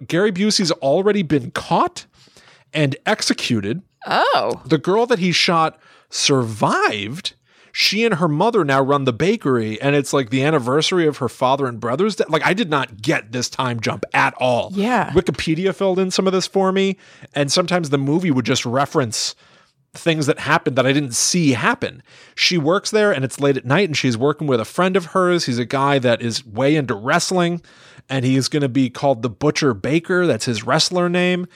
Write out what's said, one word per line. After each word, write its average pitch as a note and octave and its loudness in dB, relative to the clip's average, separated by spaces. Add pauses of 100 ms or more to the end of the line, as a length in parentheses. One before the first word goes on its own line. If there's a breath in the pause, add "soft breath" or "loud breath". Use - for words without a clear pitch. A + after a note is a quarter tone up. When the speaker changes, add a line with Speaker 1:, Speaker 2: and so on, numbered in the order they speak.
Speaker 1:
Gary G3 2
Busey's F#3+ 0
already F#3+ 2
been C3+ 0
caught - -2 (640 soft breath)
and C#3+ 0 (100)
executed. C3 -2 (240)
Speaker 2:
Oh. B3 0
Speaker 1:
The D3 0
girl G#3+ 0
that A#3+ 0
he F3+ 0
shot D#3+ 0 (300 soft breath)
survived. C3 -2 (380 soft breath)
She - 0
and A3 2
her E3+ 0
mother F3+ 2
now C#3 4
run C#3 2
the C3 2
bakery, B2+ 0
and C#3+ 2
it's, C#3+ 0
like, C3+ 0
the C3 0
anniversary D#3 0
of D3 0
her A#2+ -2
father C3+ 0
and A#2+ -8
brother's C#3+ -2
death. - -2
Like, D3+ 0
I D3+ 2
did F#3 -2
not B2+ -2
get B2+ -2
this B2 -4
time B2 -4
jump A2+ -4 (120)
at C3+ 4
all. B2 0
Speaker 2:
Yeah. G3 0
Speaker 1:
Wikipedia E3+ 0
filled F#3+ 0
in F#3+ 0
some F#3+ 0
of F#3+ 2
this F#3 0
for F#3+ 2
me, G3 0 (380 loud breath)
and C#3+ 0
sometimes F3 0
the C#3 2
movie D#3 0
would B2+ 2
just B2+ 0
reference C3 -2 (580 soft breath)
things D#3 0
that D3 0
happened D3+ 0
that B2+ 2
I C3+ 2
didn't C#3 -2
see D#3+ 2
happen. B2 -4 (320 loud breath)
She - 0
works E3 0
there, G#3 4
and C3+ -2
it's - -8
late C#3 2
at - -8
night, E3 2
and C#3 -2
she's B2+ 0
working D3 -2
with C3 2
a G#2+ -4
friend F#3 0
of F3+ 0
hers. F3+ 0
He's B2 -2
a A#2+ -2
guy C#3 0
that A#2+ 2
is A#2 -6
way C3 0
into C3 -2
wrestling, E3+ 0 (480 loud breath)
and C3 -2
he's C3 2
gonna C#3+ 0
be B2 0
called C3 0
the B2 -2
Butcher C#3+ 0
Baker. E3 0
That's B2+ 0
his A2 -4
wrestler E3+ 0
name. F3+ 0